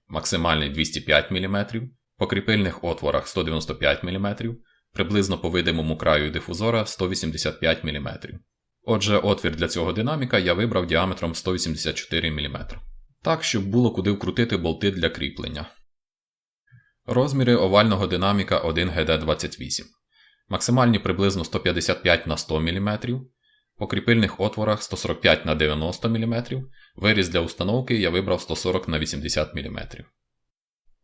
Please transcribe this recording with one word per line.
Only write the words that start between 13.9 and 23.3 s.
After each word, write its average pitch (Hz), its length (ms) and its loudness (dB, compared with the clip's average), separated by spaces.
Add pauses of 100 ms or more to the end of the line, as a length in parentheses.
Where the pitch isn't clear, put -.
куди 95 200 0
вкрутити 101 460 0
болти 85 340 0
для 87 180 0
кріплення. - 580 -6 (1400)
Розміри 123 500 2
овального 98 500 4
динаміка 92 520 2
один 82 300 0
Г 82 160 0
Д 80 140 2
двадцять 78 420 -2
вісім. - 260 -8 (640)
Максимальні 120 500 4
приблизно 95 460 2
сто 90 160 -4
п'ятдесят 87 420 0
п'ять 85 240 4
на 78 100 -2
сто 78 240 -2
міліметрів, 104 600 -2 (580)